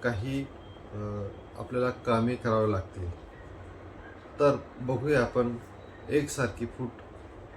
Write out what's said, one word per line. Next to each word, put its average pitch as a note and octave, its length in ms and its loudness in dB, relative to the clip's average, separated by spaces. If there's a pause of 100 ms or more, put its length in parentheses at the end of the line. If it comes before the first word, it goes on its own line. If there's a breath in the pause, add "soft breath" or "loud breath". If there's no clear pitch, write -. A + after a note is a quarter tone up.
काही, B2+ 440 0 (460)
अ, G#2 340 -4 (320)
आपल्याला B2 320 2
कामे A#2 440 4
करावी A2 380 4
लागतील. F#2 440 -2 (1200)
तर C#3+ 160 8 (240)
बघूया B2+ 420 4
आपण A#2+ 340 4 (520)
एकसारखी C3+ 580 2
फूट B2 220 -6 (680)